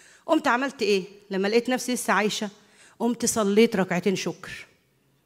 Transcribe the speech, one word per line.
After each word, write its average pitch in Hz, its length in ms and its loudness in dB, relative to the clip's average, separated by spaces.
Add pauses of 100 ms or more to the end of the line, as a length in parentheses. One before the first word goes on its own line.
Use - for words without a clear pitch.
(260)
قمت 311 220 2
عملت 254 340 -2
إيه؟ 196 220 2 (260)
لما 196 180 -2
لقيت 233 200 0
نفسي 247 260 -2
لسه - 180 -2
عايشة، 202 380 -2 (480)
قمت 233 280 -2
صليت 220 500 4
ركعتين 185 400 0
شكر. - 500 -10 (600)